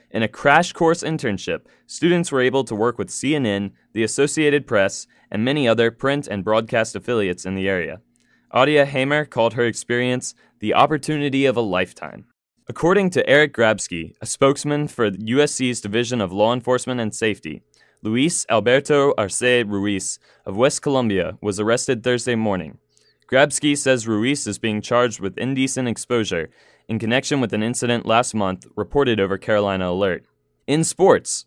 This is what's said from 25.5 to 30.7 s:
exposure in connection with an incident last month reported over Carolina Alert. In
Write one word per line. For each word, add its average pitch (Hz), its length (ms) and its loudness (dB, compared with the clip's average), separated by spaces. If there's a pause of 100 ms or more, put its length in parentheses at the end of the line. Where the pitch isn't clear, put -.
exposure 95 600 -2 (380)
in 110 140 -4
connection 131 400 0
with 110 120 -2
an 107 120 0
incident 120 420 -2
last 117 260 2
month 95 340 -2 (100)
reported 120 420 0
over 98 200 0
Carolina 98 520 0
Alert. 92 340 -2 (440)
In 156 160 2